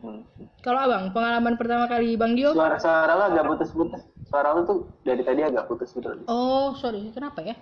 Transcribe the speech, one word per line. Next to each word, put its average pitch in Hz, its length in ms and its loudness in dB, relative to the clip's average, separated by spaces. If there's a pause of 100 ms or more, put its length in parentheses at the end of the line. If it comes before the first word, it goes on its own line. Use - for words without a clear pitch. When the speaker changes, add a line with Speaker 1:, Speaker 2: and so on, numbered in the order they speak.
(240)
Speaker 1:
hmm. - 220 -20 (140)
Speaker 2:
Kalau 254 200 0
Abang, 196 320 0
pengalaman 233 420 0
pertama 240 320 0
kali 233 300 0
Bang 226 160 2
Dio? 269 200 4
Speaker 1:
Suara, 320 260 4
suara 160 340 4
lo 185 140 4
agak 165 200 4
putus-putus. 160 560 -2 (220)
Suara 143 260 0
lo 165 120 2
tuh 185 160 0 (240)
dari 123 180 0
tadi 135 220 0
agak 127 240 0
putus 120 260 -8
gitu. 120 160 -8 (160)
Speaker 2:
Oh, 262 500 0
sorry. 220 380 -8
Kenapa 269 300 -10
ya? 208 200 -8